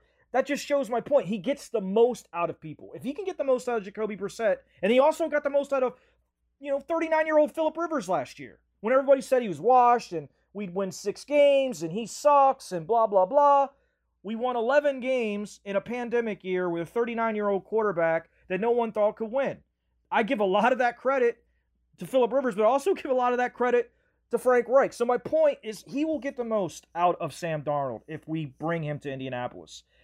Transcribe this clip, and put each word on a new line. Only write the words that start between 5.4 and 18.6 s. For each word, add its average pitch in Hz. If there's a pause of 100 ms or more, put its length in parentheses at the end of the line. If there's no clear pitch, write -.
the 294
most 285
out 262
of, 247 (680)
you 277
know, 277
thirty-nine-year-old 311
Phillip 311
Rivers 320
last 156
year, 120 (200)
when 220
everybody 269
said 262
he 226
was 156
washed 240
and 151 (240)
we'd 196
win 190
six -
games 269
and 165
he 214
sucks 269
and 165
blah, 226
blah, 196
blah. 285 (560)
We 214
won 247
eleven 269
games 220
in 202
a 196
pandemic 233
year 180
with 170
a 165
thirty-nine-year-old 226
quarterback 165 (180)
that 185